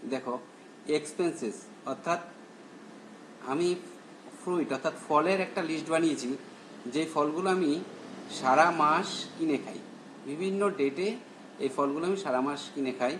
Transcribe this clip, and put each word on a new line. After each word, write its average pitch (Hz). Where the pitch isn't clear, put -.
দেখো, 123
এক্সপেন্সেস, 147
অর্থাৎ 170
আমি 175
ফ্রুট 175
অর্থাৎ 160
ফলের 165
একটা -
লিস্ট 156
বানিয়েছি, 143
যে 156
ফলগুলো 156
আমি 160
সারা 135
মাস 151
কিনে 151
খাই, -
বিভিন্ন 190
ডেটে 143
এই 131
ফলগুলো 143
আমি 190
সারা 127
মাস 143
কিনে 135
খাই। 127